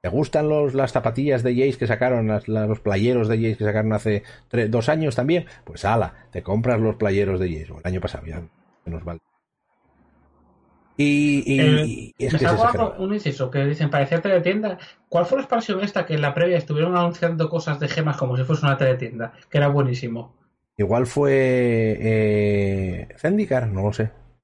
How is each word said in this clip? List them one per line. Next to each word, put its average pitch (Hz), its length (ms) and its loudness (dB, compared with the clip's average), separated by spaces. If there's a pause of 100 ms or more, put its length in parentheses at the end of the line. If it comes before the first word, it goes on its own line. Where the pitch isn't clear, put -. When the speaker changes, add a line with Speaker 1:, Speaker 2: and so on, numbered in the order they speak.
Speaker 1:
¿Te 90 60 -4
gustan 151 400 0
los, 147 260 0
las 135 160 0
zapatillas 123 500 0
de 123 140 0
Jace 131 240 2
que 120 80 -2
sacaron, 117 400 0
las, 107 200 -2
la, 107 200 0
los 107 120 -2
playeros 110 480 2
de 113 100 2
Jace 110 200 0
que 107 80 -2
sacaron 107 280 0
hace 104 280 0 (300)
tre-, 117 180 0
dos 113 180 0
años 156 280 0
también? 160 320 0 (160)
Pues 80 200 -14
ala, 101 480 -2
te 87 120 -10
compras 113 360 0
los 110 180 0
playeros 98 420 0
de 92 120 -2
Jace, 78 220 -10
o 76 60 -18
el - 80 -10
año 92 140 -2
pasado, - 260 -8
ya 80 160 -12 (400)
se 85 80 -10
nos 82 160 -8
va 85 60 -8
el 82 60 -12 (1800)
Y, 147 460 2 (100)
y, 139 60 4
Speaker 2:
El, 151 300 4
Speaker 1:
y - 300 -10
es - 140 0
Speaker 2:
me 156 60 0
Speaker 1:
que 131 60 2
es 165 60 4
Speaker 2:
está - 0 -
acordando 220 320 2
Speaker 1:
exagerado. 190 200 -4
Speaker 2:
un 196 120 -2
inciso 139 360 -4
que 139 140 0
dicen, 151 240 0
parecía 143 320 0
teletienda. 190 560 0 (320)
¿Cuál 170 160 2
fue 262 120 0
la 277 60 -4
expansión 214 380 -2
esta 202 240 -2
que - 80 -4
en 151 80 0
la 143 120 0
previa 175 240 2
estuvieron 156 380 0
anunciando 170 540 0
cosas 156 300 -4
de 147 80 -4
gemas 151 300 -2
como 127 200 -2
si 131 60 0
fuese 147 220 0
una 139 120 2
teletienda? 127 560 -2 (160)
Que - 80 0
era 143 120 4
buenísimo. 123 680 -2 (420)
Speaker 1:
Igual 110 280 2
fue, 123 920 2
eh, 104 1080 0 (100)
Zendikar, 160 500 0
no 95 160 -2
lo 104 100 2
sé. 110 180 -2 (320)